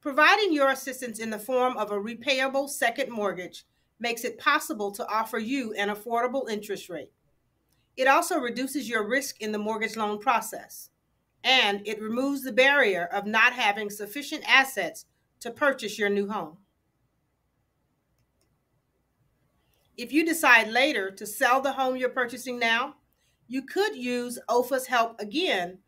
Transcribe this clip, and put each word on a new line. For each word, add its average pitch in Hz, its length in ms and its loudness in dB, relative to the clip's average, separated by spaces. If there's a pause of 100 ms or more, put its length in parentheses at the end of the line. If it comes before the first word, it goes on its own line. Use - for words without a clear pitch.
Providing 330 520 4
your 277 180 4
assistance 254 500 -6
in 226 100 -6
the 214 80 -6
form 254 380 0
of 208 160 -4
a 202 80 -2
repayable 262 680 -2
second 247 420 -2
mortgage 185 540 -6 (360)
makes 233 240 -6
it - 120 -6
possible 285 540 -2
to - 180 -8
offer 220 300 -2
you 226 360 -4
an 202 140 -2
affordable 233 640 -2
interest 208 400 -8
rate. 156 220 -12 (840)
It 262 120 2
also 330 300 4
reduces 247 500 -4
your 220 180 -2
risk 269 340 -2
in 214 120 -4
the 214 80 -2
mortgage 220 340 -4
loan 208 240 -4
process, - 720 -4 (540)
and 214 420 4
it 214 160 -8
removes 254 400 -2
the 254 80 -8
barrier 247 640 6
of 196 140 -2
not 226 260 6
having 214 380 0
sufficient 277 580 -10
assets 233 560 2 (340)
to 233 140 -10
purchase 262 480 -2
your 202 100 2
new 202 180 0
home. 175 280 -8 (3500)
If 240 160 -10
you 311 120 4
decide 262 440 6
later 226 440 2
to 202 140 -14
sell 254 340 2
the 269 120 -2
home 262 220 0
you're 254 140 -2
purchasing 247 500 -6
now, 240 380 0 (500)
you 262 160 -6
could 392 320 -2
use 247 420 -4 (120)
ofa's 254 380 0
help 233 340 0
again 208 680 -2